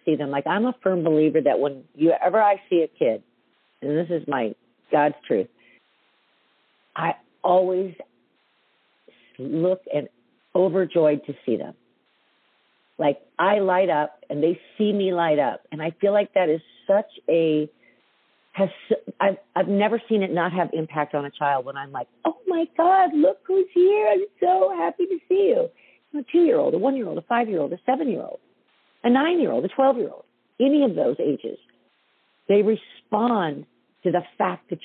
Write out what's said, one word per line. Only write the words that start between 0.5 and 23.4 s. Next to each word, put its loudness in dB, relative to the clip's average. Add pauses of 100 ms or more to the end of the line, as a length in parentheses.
a -2
firm -2
believer 2
that 2
when -4 (120)
you, 2 (100)
ever 2
I 2
see 2
a -2
kid, -2 (580)
and -4
this -2
is -4
my -4 (360)
God's 2 (120)
truth, 0 (1500)
I -4 (280)
always 0 (1400)
look -2 (120)
and -4 (480)
overjoyed 2
to -10 (120)
see 0
them. -12 (1200)
Like, 0 (180)
I 2
light 2
up -2
and -6
they 0 (180)
see 2
me 0
light 2
up. -2 (100)
And -10
I -6 (100)
feel 2
like 0
that 2
is -2 (260)
such 2 (240)
a, 0 (840)
has, 0 (200)
s-, 0 (220)
I've, 0 (180)
I've 0
never 0
seen 0
it -4
not -2
have -2
impact -4
on -4
a -12
child -2
when -12
I'm -14
like, -10 (180)
"Oh -4 (100)
my -2 (100)
God, 4
look 2